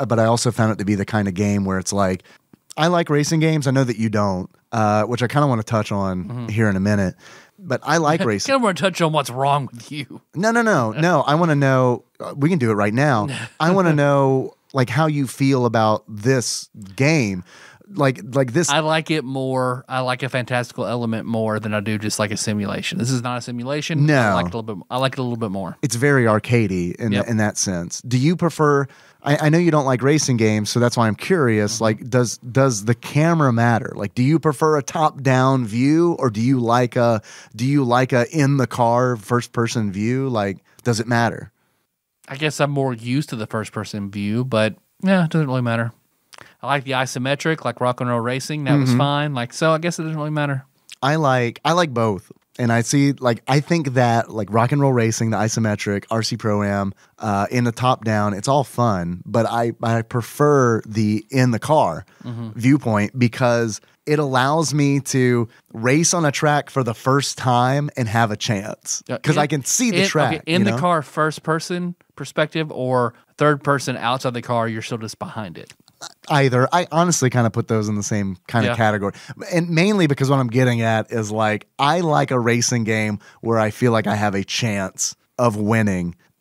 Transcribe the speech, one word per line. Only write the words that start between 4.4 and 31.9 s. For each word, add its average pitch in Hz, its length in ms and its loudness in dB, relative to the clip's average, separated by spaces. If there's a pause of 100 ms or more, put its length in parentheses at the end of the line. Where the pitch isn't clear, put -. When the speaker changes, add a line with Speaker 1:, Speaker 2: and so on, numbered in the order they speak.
Speaker 1:
uh, 107 340 2
which 120 200 -4
I - 20 0
kinda 147 220 2
wanna 113 160 0
touch 110 260 -2
on 95 340 -2
Speaker 2:
Mm-hmm. 117 240 -10
Speaker 1:
here 107 200 2
in 98 80 2
a 95 40 0
minute. 101 360 0 (420)
But 139 240 -6
I 151 140 0
like 160 240 2
Speaker 2:
<laughs> 190 40 0
Speaker 1:
racing. 110 280 -2
Speaker 2:
I - 20 2
kinda 262 120 2
wanna 190 80 0
touch 185 260 -2
on 160 120 2
what's 147 180 -2
wrong 135 420 0
with 117 180 -18
you. 143 300 -12 (160)
Speaker 1:
No, 214 160 0
no, 233 100 2
no, 143 300 2
Speaker 2:
<laughs> - 40 -8
Speaker 1:
no. 160 260 2
I 135 120 2
wanna 160 220 2
know. 131 480 2 (160)
Uh, 87 160 -12
we 143 120 2
can 185 100 2
do 120 120 2
it 107 40 2
right 104 200 0
now. 127 320 2 (180)
Speaker 2:
<laughs> - 160 -10
Speaker 1:
I 165 120 2
wanna 180 220 4
know, 139 600 2 (180)
like, 127 180 0
how 151 180 0
you 143 180 -2
feel 135 400 2
about 110 400 2
this 113 640 -2 (240)
game. 127 480 0 (460)
Like, 135 320 0 (140)
like 135 180 0
this 160 160 0
Speaker 2:
I 147 120 2
like 156 320 -2
it 156 120 -2
more. 131 640 -4
I 127 120 -4
like 127 240 -4
a 131 40 -4
fantastical 123 580 -4
element 113 380 -4
more 110 360 -2
than 107 120 -6
I 107 60 0
do 104 200 -4
just, 104 200 -6
like, 107 140 0
a 104 40 -6
simulation. 104 600 -4
This 123 140 -2
is 120 100 -2
not 123 160 -6
a - 20 -10
simulation. 143 640 -2
Speaker 1:
No. 147 140 4
Speaker 2:
I 107 140 4
like 87 120 0
it 87 80 -6
a 117 40 -4
little 110 160 -8
bit, 87 160 -14
I 123 80 -4
like 131 140 0
it 135 80 -8
a - 20 -2
little 120 160 -4
bit 113 140 -4
more. 95 300 -6
Speaker 1:
It's 123 120 -2
very 135 300 4
arcadey 104 720 2
in, 113 160 -2
Speaker 2:
Yep. 123 160 -2
Speaker 1:
in 117 80 -2
that 107 200 0
sense. 87 460 -4
Do 127 160 -2
you 156 160 2
prefer, 147 540 0 (340)
I, 143 140 0 (100)
I - 40 4
know 165 80 4
you 175 120 4
don't 151 160 2
like 127 160 0
racing 139 340 2
games, 107 320 2
so 120 120 0
that's 120 160 2
why 113 100 4
I'm 107 80 2
curious. 113 640 0
Speaker 2:
Mm-hmm. 113 80 -2
Speaker 1:
Like, 110 260 0